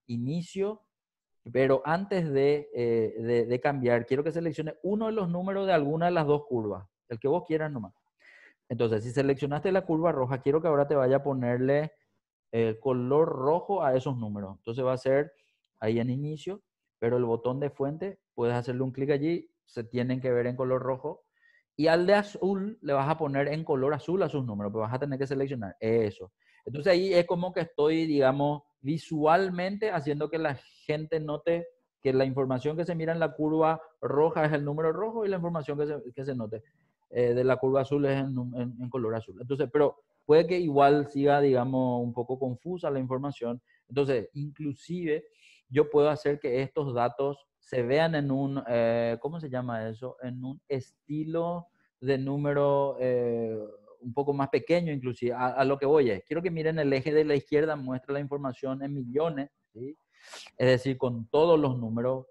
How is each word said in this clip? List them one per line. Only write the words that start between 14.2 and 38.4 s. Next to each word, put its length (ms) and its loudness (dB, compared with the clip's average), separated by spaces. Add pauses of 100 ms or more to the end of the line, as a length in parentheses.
Entonces 280 -6
va 80 2
a 40 -2
ser 360 0 (460)
ahí 200 0
en 120 -2
inicio, 500 -8 (380)
pero 180 0
el 60 2
botón 360 -2
de 120 -4
fuente, 480 -6 (160)
puedes 180 0
hacerle 300 -2
un 80 -4
clic 180 -4
allí, 400 0 (160)
se 180 -10
tienen 380 -2
que 100 0
ver 140 2
en 100 -2
color 280 0
rojo. 400 -6 (520)
Y 120 2
al 180 4
de 80 6
azul 680 0
le 100 -4
vas 160 2
a 100 0
poner 300 0
en 160 -4
color 300 0
azul 280 -2
a 60 0
sus 180 -2
números, 280 -4
pero 80 -2
vas 120 -4
a 60 -2
tener 180 -4
que 80 -2
seleccionar 540 -4
eso. 540 0 (320)
Entonces 260 0
ahí 220 4
es 120 6
como 280 -2
que 80 -2
estoy, 440 0
digamos, 580 2 (180)
visualmente 1080 0
haciendo 400 -2
que 80 -4
la 180 -2 (300)
gente 360 -4
note 460 -2 (340)
que 100 0
la 140 4
información 500 -2
que 80 -2
se 120 -4
mira 180 -2
en 60 -2
la 140 0
curva 480 2 (200)
roja 440 2
es 60 4
el 140 0
número 260 0
rojo 340 -4
y 40 -2
la 80 -2
información 400 -4
que 100 -2
se, 260 -8
que 120 -8
se 100 -4
note, 280 -6 (460)
eh, 240 2
de 120 2
la 100 6
curva 260 2
azul 240 0
es 140 2
en, 160 -4 (200)